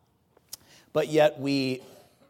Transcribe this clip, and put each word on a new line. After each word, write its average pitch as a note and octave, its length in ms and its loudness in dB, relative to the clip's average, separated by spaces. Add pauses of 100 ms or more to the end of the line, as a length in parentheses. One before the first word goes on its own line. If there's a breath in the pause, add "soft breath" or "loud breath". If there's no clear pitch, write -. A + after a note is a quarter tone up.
(920 soft breath)
but D#3 160 -2
yet D3+ 320 2
we, C3+ 400 -2 (480 loud breath)